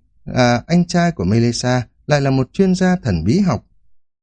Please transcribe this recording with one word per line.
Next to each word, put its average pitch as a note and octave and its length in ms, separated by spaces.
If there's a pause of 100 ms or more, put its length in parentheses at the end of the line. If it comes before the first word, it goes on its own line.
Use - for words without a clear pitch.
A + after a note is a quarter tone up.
(260)
là A#2+ 420
anh F3 200
trai E3+ 240
của G2+ 120
Melissa A#2 640 (200)
lại D3 140
là C#3 80
một C3 240
chuyên F#3 220
gia F3+ 200
thần F#2 280
bí A#2+ 160
học." F3 260 (580)